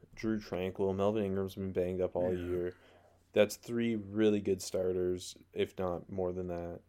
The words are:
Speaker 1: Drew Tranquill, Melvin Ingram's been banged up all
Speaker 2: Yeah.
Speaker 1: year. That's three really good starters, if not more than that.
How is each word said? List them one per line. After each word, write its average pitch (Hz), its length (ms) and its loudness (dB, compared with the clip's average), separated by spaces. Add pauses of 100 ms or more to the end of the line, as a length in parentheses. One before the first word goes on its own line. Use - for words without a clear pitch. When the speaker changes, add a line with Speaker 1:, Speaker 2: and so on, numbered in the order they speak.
(140)
Speaker 1:
Drew 110 240 -2
Tranquill, 95 580 -2
Melvin 104 280 2
Ingram's 95 300 -2
been 95 180 -6
banged 92 280 0
up 90 160 0
all 90 180 0
Speaker 2:
Yeah. 87 120 -4
Speaker 1:
year. 90 280 -2 (580)
That's 107 240 6
three 117 400 0
really 104 440 4
good 95 200 0
starters, 92 760 0 (160)
if - 260 -2
not 90 320 -2
more 92 220 -2
than 90 160 -4
that. 87 400 -6